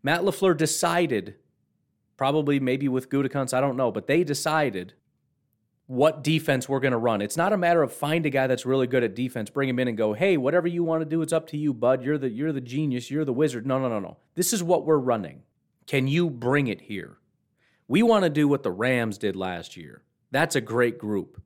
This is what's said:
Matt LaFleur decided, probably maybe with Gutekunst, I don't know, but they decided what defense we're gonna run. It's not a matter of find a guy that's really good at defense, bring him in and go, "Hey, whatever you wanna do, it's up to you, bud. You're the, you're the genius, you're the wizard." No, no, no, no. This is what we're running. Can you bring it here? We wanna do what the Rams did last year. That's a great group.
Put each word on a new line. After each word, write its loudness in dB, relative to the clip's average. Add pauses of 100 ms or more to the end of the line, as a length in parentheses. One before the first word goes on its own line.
Matt 0
LaFleur 2
decided, 0 (800)
probably 0
maybe 0
with -2
Gutekunst, -2
I 2
don't 0
know, 0
but -6
they 2
decided -2 (920)
what 2
defense 0
we're 0
gonna 0
run. 0
It's -4
not 2
a 0
matter 4
of -2
find -2
a 2
guy 2
that's 0
really 2
good 2
at -2
defense, -4
bring -2
him -2
in 0
and -6
go, 0
"Hey, 2
whatever 2
you -2
wanna 0
do, -2
it's -2
up 0
to -8
you, 0
bud. 2
You're -2
the, -2
you're -4
the -4
genius, -4
you're -2
the -2
wizard." 0
No, 2
no, 0
no, -2
no. -10 (200)
This 0
is -2
what 2
we're 4
running. -2 (420)
Can 0
you 2
bring 0
it -6
here? -14 (720)
We 4
wanna 6
do 2
what 2
the 0
Rams 0
did -2
last -8
year. -20 (280)
That's 0
a 2
great 0
group. -6